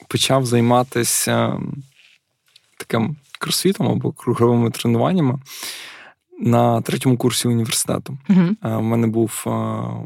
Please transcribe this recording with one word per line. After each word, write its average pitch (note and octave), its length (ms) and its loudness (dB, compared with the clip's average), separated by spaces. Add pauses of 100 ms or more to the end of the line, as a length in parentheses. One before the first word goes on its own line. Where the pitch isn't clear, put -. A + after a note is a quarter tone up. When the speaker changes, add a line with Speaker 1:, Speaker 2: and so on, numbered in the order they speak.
Speaker 1:
почав C3+ 380 2
займатися A#2 1120 2 (1200)
таким A#2 380 -2 (240)
кросфітом - 480 0
або A#2+ 240 0
круговими A#2+ 580 2
тренуваннями C3 680 0 (1000)
на A#2+ 400 2
третьому C3 360 0
курсі B2 320 0
університету. A#2+ 680 -2 (100)
Speaker 2:
Мгм. F#3 320 4
Speaker 1:
А, A2+ 180 -4
в A2 40 -2
мене A#2 240 2
був, A2 400 0
а, A#2+ 40 -2 (560)